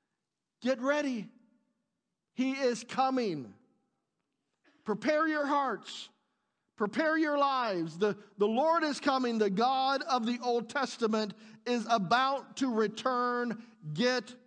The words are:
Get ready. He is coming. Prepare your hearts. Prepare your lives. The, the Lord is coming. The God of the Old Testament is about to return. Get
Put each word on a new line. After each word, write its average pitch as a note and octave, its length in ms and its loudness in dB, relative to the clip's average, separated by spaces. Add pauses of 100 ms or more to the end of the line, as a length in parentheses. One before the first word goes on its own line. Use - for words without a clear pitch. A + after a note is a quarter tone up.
(600)
Get B3 200 0
ready. C4+ 480 -2 (1040)
He C4 180 0
is B3+ 320 0
coming. G#3 720 -2 (1300)
Prepare D4+ 440 0
your D4+ 200 0
hearts. C4+ 640 -2 (680)
Prepare C#4+ 420 0
your D4+ 200 2
lives. A3 600 0
The, G3+ 180 0 (220)
the G3+ 100 2
Lord D#4 380 2
is C#4+ 160 -2
coming. B3+ 360 2
The G#3 120 4
God C4 540 0
of B3+ 220 0
the A#3+ 160 -2
Old A#3+ 280 0
Testament A3 640 -2 (320)
is A#3+ 240 0
about A#3 680 2
to C4 160 0
return. A#3+ 880 0 (320)
Get B3 400 0 (140)